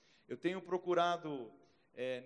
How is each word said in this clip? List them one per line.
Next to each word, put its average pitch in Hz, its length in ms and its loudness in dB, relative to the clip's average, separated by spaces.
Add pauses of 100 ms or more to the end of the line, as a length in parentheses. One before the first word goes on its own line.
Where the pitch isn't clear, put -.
(280)
Eu 127 80 -6
tenho 180 240 -2
procurado, 170 880 0 (440)
é, 127 320 -4